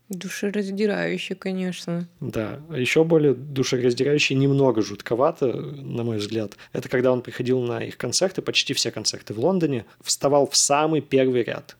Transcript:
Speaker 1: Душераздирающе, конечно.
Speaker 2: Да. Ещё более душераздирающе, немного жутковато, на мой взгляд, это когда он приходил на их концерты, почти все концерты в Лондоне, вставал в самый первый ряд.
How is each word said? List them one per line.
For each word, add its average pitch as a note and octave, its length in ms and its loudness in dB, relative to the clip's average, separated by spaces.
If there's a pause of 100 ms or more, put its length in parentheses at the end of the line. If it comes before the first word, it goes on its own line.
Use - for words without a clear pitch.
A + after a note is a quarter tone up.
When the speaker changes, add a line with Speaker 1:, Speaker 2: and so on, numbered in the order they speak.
Speaker 1:
Душераздирающе, F#3+ 1300 -4
конечно. F#3 720 -6 (140)
Speaker 2:
Да. A2+ 380 -6 (140)
Ещё C3+ 300 2
более D#3 300 4
душераздирающе, C3 1040 0
немного C3+ 460 4
жутковато, B2 720 0
на C#3 500 -8
мой A2+ 140 -2
взгляд, G#2 380 -4 (180)
это C3 160 -6
когда B2+ 220 4
он B2 100 2
приходил B2 380 -2
на A#2 240 -4
их - 140 -10
концерты, F3 440 -2
почти - 320 -2
все - 180 -2
концерты - 420 -6
в G#2 60 -6
Лондоне, D3+ 460 2 (160)
вставал C#3+ 460 2
в - 80 -4
самый D3+ 460 2
первый C3 420 2
ряд. - 360 -8